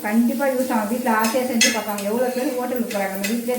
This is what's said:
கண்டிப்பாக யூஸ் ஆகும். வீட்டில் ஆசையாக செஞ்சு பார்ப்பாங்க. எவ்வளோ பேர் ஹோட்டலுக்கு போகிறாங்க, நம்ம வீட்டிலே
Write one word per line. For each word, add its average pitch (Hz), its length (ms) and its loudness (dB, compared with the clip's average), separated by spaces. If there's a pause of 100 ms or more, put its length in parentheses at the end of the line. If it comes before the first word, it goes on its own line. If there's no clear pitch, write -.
கண்டிப்பாக 240 460 2
யூஸ் 254 200 0
ஆகும். 214 180 0
வீட்டில் 247 280 0
ஆசையாக 247 300 2
செஞ்சு 226 260 2
பார்ப்பாங்க. 208 340 -4
எவ்வளோ 247 260 2
பேர் 254 220 -2
ஹோட்டலுக்கு 247 340 -2
போகிறாங்க, 196 220 -2
நம்ம 196 180 -4
வீட்டிலே 240 260 0